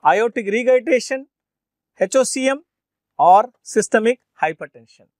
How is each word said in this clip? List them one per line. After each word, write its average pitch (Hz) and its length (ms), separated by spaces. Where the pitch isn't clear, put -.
aortic 214 420
regurgitation, 247 800
H 190 180
O 262 80
C 262 240
M 277 160
or 190 320
systemic 226 580
hypertension. 127 680